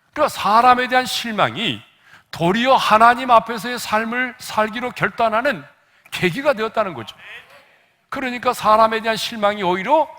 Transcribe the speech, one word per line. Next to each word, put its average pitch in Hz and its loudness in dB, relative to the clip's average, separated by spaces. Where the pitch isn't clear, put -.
그러니까 269 0
사람에 240 4
대한 254 2
실망이 170 -4
도리어 226 2
하나님 240 4
앞에서의 233 0
삶을 233 -4
살기로 220 -4
결단하는 214 -2
계기가 254 -2
되었다는 214 -4
거죠. 113 -14
그러니까 247 -4
사람에 220 2
대한 220 -2
실망이 208 -2
오히려 190 0